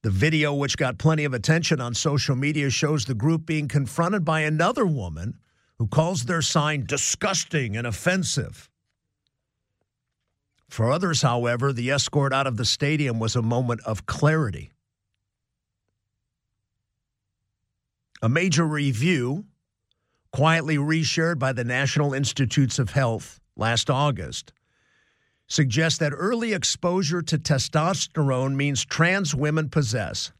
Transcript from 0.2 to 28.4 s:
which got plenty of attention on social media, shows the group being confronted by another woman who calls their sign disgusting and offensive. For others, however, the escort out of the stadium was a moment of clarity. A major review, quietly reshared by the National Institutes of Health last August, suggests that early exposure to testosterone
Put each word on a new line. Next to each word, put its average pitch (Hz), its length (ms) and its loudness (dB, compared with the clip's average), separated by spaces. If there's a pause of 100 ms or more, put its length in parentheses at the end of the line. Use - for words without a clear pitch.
which 143 240 -2
got 127 200 -2
plenty 156 260 2
of 135 100 -2
attention 156 480 2
on 120 140 -4
social 143 400 0
media, 143 340 0
shows 143 360 0
the 131 100 -4
group 160 300 0
being 151 220 -2
confronted 170 560 0
by 156 180 0
another 170 440 2
woman 95 540 -4 (400)
who 110 80 0
calls 160 380 0
their 165 160 0
sign 147 440 0
disgusting 139 920 -2
and 120 120 -4
offensive. - 840 -2 (2000)
For 117 220 0
others, 175 300 0
however, 120 520 2
the 120 160 -2
escort 139 440 0
out 135 140 2
of 113 100 -2
the 110 80 -2
stadium 143 520 0
was 113 180 -2
a 123 60 2
moment 120 400 0
of 110 240 -6
clarity. 147 680 0 (3500)
A 113 80 2
major 165 380 2
review, 143 800 0 (840)
quietly 156 460 2
reshared 160 600 0
by 131 140 0
the 123 100 -4
National 135 500 0
Institutes 135 640 0
of 117 140 0
Health 120 480 -2 (160)
last 113 340 0
August, 127 640 -2 (1000)
suggests 147 460 2
that 147 160 0
early 226 360 -2
exposure 175 680 -2
to 160 160 -2
testosterone 139 1160 0